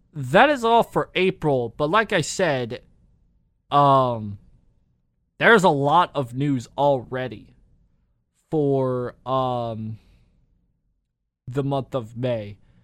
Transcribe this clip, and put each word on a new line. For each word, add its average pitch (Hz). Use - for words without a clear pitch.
that 160
is 262
all 226
for -
April, 151
but 147
like 208
I 190
said, 131
um, 127
there's 202
a 190
lot 147
of 127
news 135
already 127
for, 131
um, 120
the 131
month 135
of 117
May. 113